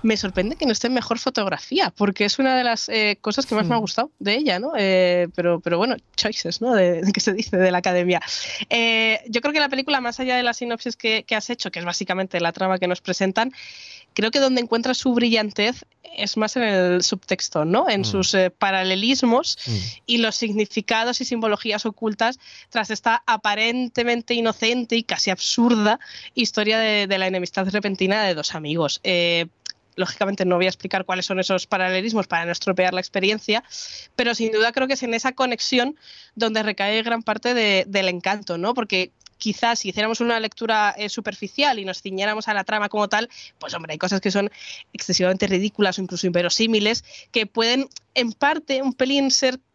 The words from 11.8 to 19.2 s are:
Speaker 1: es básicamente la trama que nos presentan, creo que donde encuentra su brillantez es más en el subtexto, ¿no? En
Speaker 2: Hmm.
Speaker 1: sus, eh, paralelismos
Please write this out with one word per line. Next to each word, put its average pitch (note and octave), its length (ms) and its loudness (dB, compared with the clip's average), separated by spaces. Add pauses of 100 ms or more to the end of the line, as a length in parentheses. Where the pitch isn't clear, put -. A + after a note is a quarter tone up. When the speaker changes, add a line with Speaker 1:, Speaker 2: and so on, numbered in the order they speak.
Speaker 1:
es F3 40 -8
básicamente F#3 560 -2
la E3+ 120 0
trama F#3 260 0
que F#3 80 0
nos F3+ 140 -2
presentan, F#3+ 520 0 (640)
creo G#3+ 160 4
que C#4+ 100 0
donde C4 200 4
encuentra A#3 340 0
su B3+ 200 2
brillantez A3+ 680 2 (320)
es G3+ 200 -4
más G#3+ 200 0
en B3+ 60 2
el F3+ 400 4
subtexto, - 640 -2
¿no? A3+ 240 2
En G3+ 140 2
Speaker 2:
Hmm. - 20 -2
Speaker 1:
sus, F#3 300 0
eh, F#3 160 4
paralelismos G3+ 1160 2